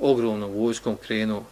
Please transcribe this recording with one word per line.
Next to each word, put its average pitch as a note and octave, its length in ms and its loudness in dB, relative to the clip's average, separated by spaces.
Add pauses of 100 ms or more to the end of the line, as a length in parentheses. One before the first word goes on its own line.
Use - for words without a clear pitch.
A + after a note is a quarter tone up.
ogromnom A2+ 500 2
vojskom A2+ 460 -2
krenuo G#2+ 560 -2